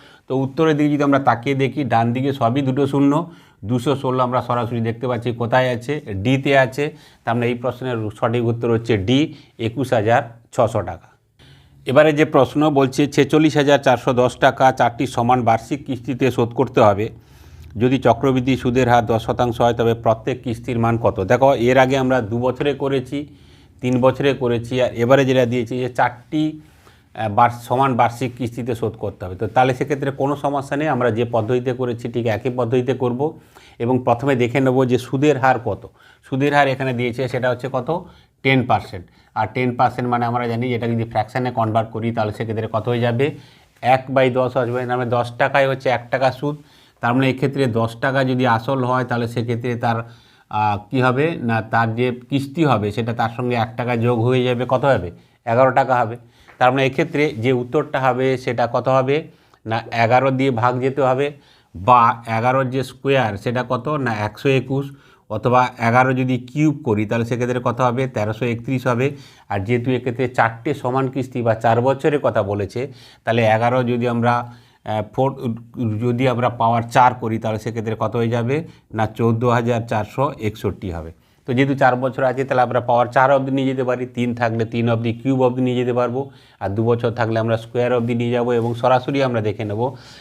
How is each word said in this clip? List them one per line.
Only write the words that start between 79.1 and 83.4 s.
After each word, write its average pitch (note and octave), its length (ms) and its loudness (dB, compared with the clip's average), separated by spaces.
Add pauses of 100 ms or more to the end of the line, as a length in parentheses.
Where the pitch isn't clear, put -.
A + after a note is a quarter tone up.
হাজার A#2 360 0
চারশো A#2+ 540 -4
একষট্টি G2+ 500 -6
হবে। E2 220 -10 (340)
তো C#3 60 -4
যেহেতু C3+ 220 2
চার C3 220 2
বছর C3 280 -2
আছে, B2+ 200 0
তাহলে C3 180 2
আমরা A#2+ 180 2
পাওয়ার A#2+ 260 2
চার C3 260 4
অবধি C3+ 180 2